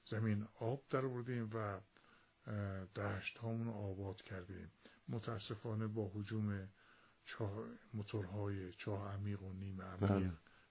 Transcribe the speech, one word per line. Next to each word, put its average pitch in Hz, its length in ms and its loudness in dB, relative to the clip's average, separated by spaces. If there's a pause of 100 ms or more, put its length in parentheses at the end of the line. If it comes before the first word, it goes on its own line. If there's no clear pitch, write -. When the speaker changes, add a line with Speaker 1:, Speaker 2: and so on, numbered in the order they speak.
Speaker 1:
زمین 110 380 4 (120)
آب 120 300 0
در 135 160 4
آوردیم 123 480 0
و، 113 40 0
اه، 101 1300 -4 (100)
دشت 101 420 -2
هامون 113 300 0
رو 113 60 -2
آباد 98 480 -4
کردیم. 90 500 -8 (380)
متاسفانه 110 800 -2
با 107 280 0
هجوم 104 520 0 (580)
چاه، 101 260 -2 (420)
موتورهای 101 800 -2
چاه 101 400 -2
عمیق 101 300 0
و 95 100 -6
نیم 95 280 -4
عمیق، 92 280 4
Speaker 2:
بله. 95 220 8 (400)